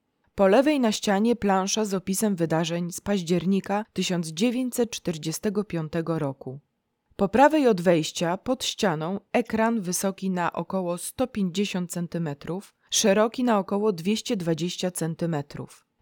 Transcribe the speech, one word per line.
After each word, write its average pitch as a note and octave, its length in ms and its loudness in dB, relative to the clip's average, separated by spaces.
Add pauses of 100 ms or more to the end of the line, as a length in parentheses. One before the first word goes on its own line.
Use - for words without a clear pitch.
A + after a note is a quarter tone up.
(340)
Po G3 140 6
lewej C4+ 320 6
na A3 120 2
ścianie G#3+ 440 2
plansza G3 480 0
z G3 100 -4
opisem F#3+ 420 0
wydarzeń E3+ 560 0
z - 80 -10
października F#3+ 920 0
tysiąc F3 360 -2
dziewięćset A#3 640 -2
czterdziestego E3+ 720 -4
piątego E3 540 -4
roku. C3+ 420 -8 (560)
Po G3 120 2
prawej C#4 400 6
od F#3+ 120 2
wejścia, E3+ 560 2
pod - 280 -4
ścianą, E3+ 560 -2 (120)
ekran A3+ 480 0
wysoki F#3+ 500 -4
na F3 220 -2
około F3 460 -4
sto - 280 -4
pięćdziesiąt F#3+ 640 -2
centymetrów, E3+ 840 -6 (160)
szeroki A3 540 2
na A3+ 140 4
około G3+ 340 0
dwieście G3+ 440 -2
dwadzieścia E3+ 540 -2
centymetrów. - 960 -6 (160)